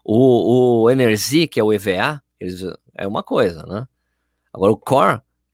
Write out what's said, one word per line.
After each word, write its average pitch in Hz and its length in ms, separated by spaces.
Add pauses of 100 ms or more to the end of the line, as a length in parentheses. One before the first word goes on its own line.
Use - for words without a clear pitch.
O, 120 840
o 117 40
Energy, 127 580
que - 120
é 110 40
o 107 80
E 104 60
V 95 220
A, 139 200 (200)
eles, 92 240 (320)
é - 120
uma 104 140
coisa, 85 460
né? 104 200 (680)
Agora 98 180
o 107 60
Core, 139 440 (320)